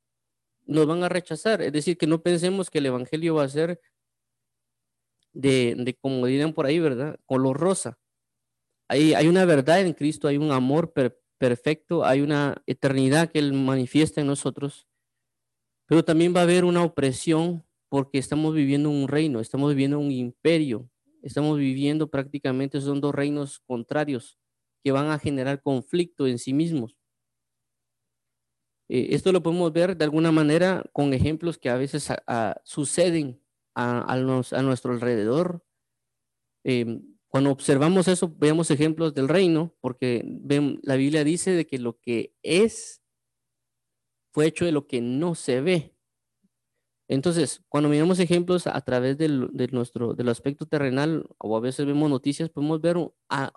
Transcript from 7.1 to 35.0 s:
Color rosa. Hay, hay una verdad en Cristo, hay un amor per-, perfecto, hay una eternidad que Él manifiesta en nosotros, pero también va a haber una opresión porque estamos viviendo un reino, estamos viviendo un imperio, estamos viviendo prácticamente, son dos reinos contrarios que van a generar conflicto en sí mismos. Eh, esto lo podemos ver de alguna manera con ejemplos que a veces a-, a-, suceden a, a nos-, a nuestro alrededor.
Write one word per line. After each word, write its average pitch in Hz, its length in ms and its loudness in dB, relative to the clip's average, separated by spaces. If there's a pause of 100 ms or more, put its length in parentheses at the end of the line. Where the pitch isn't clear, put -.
Color 131 320 0
rosa. 170 400 -2 (880)
Hay, 151 260 4
hay 151 140 4
una 185 160 6
verdad 160 360 4
en 180 140 0
Cristo, 151 340 -2
hay 143 80 0
un 151 160 0
amor 135 400 0
per-, 127 280 -2 (180)
perfecto, 147 680 0
hay 135 160 4
una 143 460 0
eternidad 135 640 2
que 156 80 -2
Él 143 140 0
manifiesta 135 680 0
en 143 60 -2
nosotros, 139 600 -6 (1000)
pero 156 180 4
también 170 300 2
va 180 60 4
a 175 40 6
haber 175 200 4
una 175 200 2
opresión 160 800 0 (240)
porque 139 300 -2
estamos 156 360 -2
viviendo 143 360 2
un 143 180 0
reino, 143 320 0
estamos 139 300 -2
viviendo 139 280 0
un 143 120 -2
imperio, 127 800 -2 (320)
estamos 147 360 0
viviendo 143 520 -2
prácticamente, 139 680 -4
son 139 200 -2
dos 143 140 -2
reinos 143 460 -4
contrarios 131 760 -6 (440)
que 135 100 0
van 147 180 0
a 151 80 -2
generar 139 440 -4
conflicto 143 640 -2
en 123 120 0
sí 131 140 -6
mismos. 151 440 -2 (1900)
Eh, 127 260 -2
esto 180 180 0
lo 180 100 2
podemos 170 300 0
ver 175 240 0
de 156 80 -2
alguna 160 280 2
manera 160 600 2
con 143 220 0
ejemplos 156 420 -2
que 131 140 -4
a 123 60 0
veces 139 340 -4
a-, - 160 -6
a-, 113 380 -2
suceden 156 760 -2 (340)
a, 120 380 -2
a 127 60 0
nos-, 131 340 0
a 131 100 0
nuestro 131 300 -2
alrededor. 123 720 0 (1000)